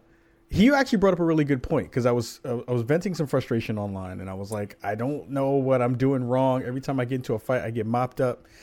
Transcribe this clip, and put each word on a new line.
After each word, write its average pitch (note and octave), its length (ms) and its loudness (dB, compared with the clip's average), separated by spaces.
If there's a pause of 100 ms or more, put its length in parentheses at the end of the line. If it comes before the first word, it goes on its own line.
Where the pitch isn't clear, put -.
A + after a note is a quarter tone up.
(500)
he G#3+ 200 6
actually C4+ 280 2
brought F#3+ 160 4
up E3 80 -2
a - 20 2
really D#3 220 4
good C3+ 180 0
point, A#2+ 300 -2
'cause B2 120 0
I B2 60 6
was, A#2+ 320 -2
uh, B2 240 -4
I B2 60 -2
was A#2+ 80 0
venting E3 340 0
some D3+ 100 -2
frustration A#2+ 520 -2
online, F#2+ 420 -6
and F#2+ 100 -10
I F#2+ 40 -8
was G2 180 -8
like, G#2 320 -6
"I G#2 120 -4
don't A#2+ 340 -6
know C#3 220 0
what C3 300 2
I'm B2 160 2
doing C3 300 2
wrong. C3 360 2
Every B2+ 180 -6
time C#3 180 -2
I B2 60 0
get C3 100 -4
into B2+ 200 -2
a G#2+ 40 -4
fight, B2+ 220 -2
I A2+ 100 -4
get A2+ 140 -2
mopped A#2 340 -2
up, B2 260 0 (180)